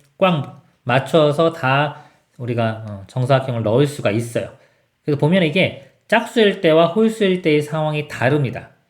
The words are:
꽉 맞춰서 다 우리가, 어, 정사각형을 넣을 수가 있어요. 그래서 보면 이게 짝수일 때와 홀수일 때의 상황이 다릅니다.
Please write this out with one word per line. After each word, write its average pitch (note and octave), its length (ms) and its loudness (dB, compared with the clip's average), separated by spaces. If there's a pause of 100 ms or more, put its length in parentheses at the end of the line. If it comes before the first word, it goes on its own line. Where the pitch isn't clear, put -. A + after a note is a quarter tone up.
(180)
꽉 E3+ 460 -2 (200)
맞춰서 D3+ 720 2
다 C#3+ 520 -2 (320)
우리가, A2+ 500 -4
어, G2 200 -14
정사각형을 B2+ 560 0
넣을 B2 240 2
수가 A#2 240 -4
있어요. A2 400 -4 (520)
그래서 C#3+ 160 -2
보면 E3+ 240 2
이게 D#3 480 -2 (160)
짝수일 G#3+ 540 0
때와 D#3+ 260 6
홀수일 G#3 540 0
때의 D3+ 200 2
상황이 D3+ 460 -6
다릅니다. B2+ 640 -2 (180)